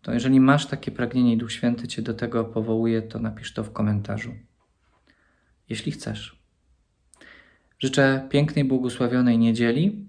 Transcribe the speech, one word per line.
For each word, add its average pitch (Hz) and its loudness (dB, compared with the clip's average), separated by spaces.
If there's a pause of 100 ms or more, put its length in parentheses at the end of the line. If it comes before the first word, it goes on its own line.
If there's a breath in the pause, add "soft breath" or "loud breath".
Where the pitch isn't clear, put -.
To - -8
jeżeli 131 4
masz 135 6
takie - -8
pragnienie 123 2
i 110 2
Duch 117 -4
Święty 120 -2
Cię - -8
do 123 -4
tego 117 -2
powołuje, 113 0
to 110 -10
napisz 110 -8
to 113 -6
w 107 -10
komentarzu, 107 -4 (1400)
jeśli - -6
chcesz. - -12 (1400 soft breath)
Życzę 135 2
pięknej, 143 2
błogosławionej 123 2
niedzieli. 117 2